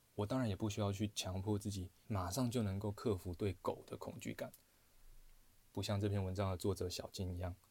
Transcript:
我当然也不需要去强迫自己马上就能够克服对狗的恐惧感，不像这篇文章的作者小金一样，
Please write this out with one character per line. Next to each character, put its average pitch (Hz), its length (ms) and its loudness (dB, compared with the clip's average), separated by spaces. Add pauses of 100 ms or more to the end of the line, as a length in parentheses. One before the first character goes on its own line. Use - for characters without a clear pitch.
(160)
我 104 100 2
当 131 140 2
然 123 100 4
也 95 60 2
不 107 120 2
需 107 140 0
要 101 100 4
去 101 180 2
强 95 300 -2
迫 101 200 2
自 104 100 -2
己 95 220 -4 (160)
马 92 240 0
上 123 180 2
就 117 140 2
能 98 160 2
够 104 120 0
克 104 240 2
服 90 200 -4
对 101 260 2
狗 - 240 -2
的 - 100 -10
恐 - 240 -8
惧 - 140 -4
感， - 180 -6 (1200)
不 98 120 -2
像 101 160 0
这 104 100 4
篇 101 140 2
文 92 100 -2
章 95 160 2
的 92 80 0
作 98 160 2
者 90 160 -2
小 - 220 -6
金 90 240 -2
一 - 20 -4
样， 90 180 -2 (160)